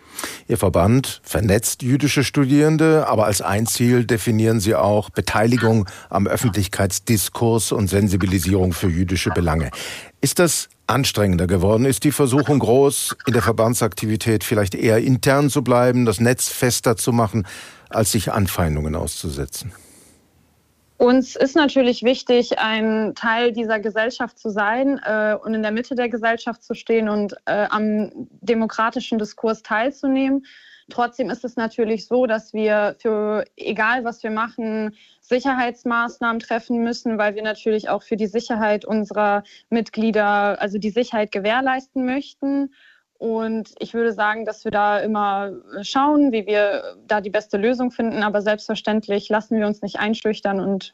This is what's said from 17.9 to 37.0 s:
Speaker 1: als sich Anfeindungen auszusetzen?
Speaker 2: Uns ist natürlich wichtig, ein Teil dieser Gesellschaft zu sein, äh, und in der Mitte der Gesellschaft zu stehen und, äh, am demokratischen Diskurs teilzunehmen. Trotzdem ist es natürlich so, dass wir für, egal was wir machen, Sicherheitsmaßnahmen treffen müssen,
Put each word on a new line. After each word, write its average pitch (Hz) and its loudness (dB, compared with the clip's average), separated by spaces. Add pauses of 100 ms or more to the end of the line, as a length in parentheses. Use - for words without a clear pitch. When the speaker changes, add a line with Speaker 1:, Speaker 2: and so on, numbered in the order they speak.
Speaker 1:
als 110 0
sich - -2
Anfeindungen 78 0
auszusetzen? - -8 (1200)
Speaker 2:
Uns 254 4
ist - 0
natürlich 269 2
wichtig, 247 2
ein 220 0
Teil 233 0
dieser 220 -2
Gesellschaft 220 -4
zu 226 -6
sein, 233 0
äh, 214 0
und 214 -4
in 220 -2
der 214 -2
Mitte 240 -4
der 240 -2
Gesellschaft 226 -4
zu - -8
stehen 226 0
und, 208 -2 (140)
äh, 202 0
am 214 -2 (320)
demokratischen 226 -2
Diskurs 220 -4
teilzunehmen. 269 0 (460)
Trotzdem 240 -4
ist - -8
es 240 -10
natürlich 226 -2
so, 254 2
dass 220 -4
wir 208 0
für, 214 -2 (100)
egal 226 -2
was 233 -8
wir 220 -6
machen, 220 -4 (280)
Sicherheitsmaßnahmen 240 -2
treffen 233 -4
müssen, 233 -4